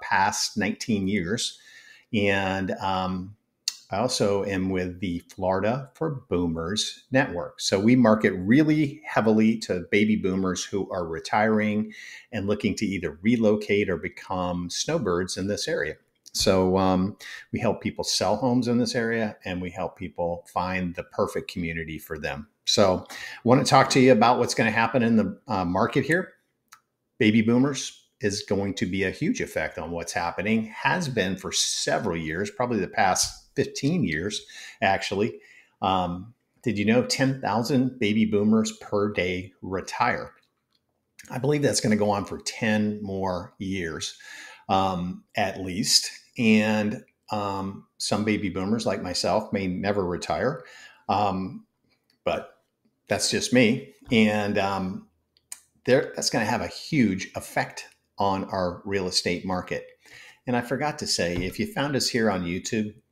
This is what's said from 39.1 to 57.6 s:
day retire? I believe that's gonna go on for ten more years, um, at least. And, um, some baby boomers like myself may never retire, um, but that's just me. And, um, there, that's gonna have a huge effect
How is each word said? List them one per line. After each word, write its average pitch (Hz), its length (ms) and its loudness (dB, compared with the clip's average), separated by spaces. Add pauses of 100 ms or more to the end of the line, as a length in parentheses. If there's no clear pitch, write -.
day 92 400 -2 (100)
retire? - 720 -4 (960)
I 127 100 -8
believe 143 220 0
that's 117 200 2
gonna 107 160 2
go 104 120 2
on 101 140 0
for - 160 -10
ten 107 640 -2
more 95 560 -4
years, 92 600 -6 (520)
um, 95 560 0 (100)
at 98 260 -2
least. 95 480 0 (280)
And, 107 640 4 (280)
um, 98 540 -4 (120)
some 107 260 -2
baby 101 260 0
boomers 95 360 -2
like 101 160 -2
myself 104 500 0
may 98 160 -2
never 92 380 0
retire, 87 580 -2 (460)
um, 98 560 -2 (580)
but - 380 -4 (480)
that's 101 200 0
just - 220 -2
me. 123 420 2 (160)
And, 107 480 2
um, 98 520 -2 (720)
there, 131 320 2
that's - 140 -4
gonna 120 160 0
have 110 160 -2
a 87 60 -4
huge 101 680 0
effect - 540 -6 (280)